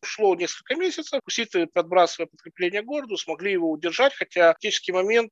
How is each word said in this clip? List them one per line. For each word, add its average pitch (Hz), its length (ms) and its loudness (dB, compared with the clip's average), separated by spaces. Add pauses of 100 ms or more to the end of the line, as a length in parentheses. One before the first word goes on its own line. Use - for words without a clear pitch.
Ушло 196 340 2
несколько 175 400 -6
месяцев, 320 480 -4
хуситы, 190 440 -2
подбрасывая 170 600 2
подкрепление 180 540 -6
к 220 40 -8
городу, 262 320 -6
смогли 165 360 -4
его 170 160 0
удержать, 170 440 0
хотя 170 400 2
в - 20 -2
критический - 360 -4
момент, 208 400 2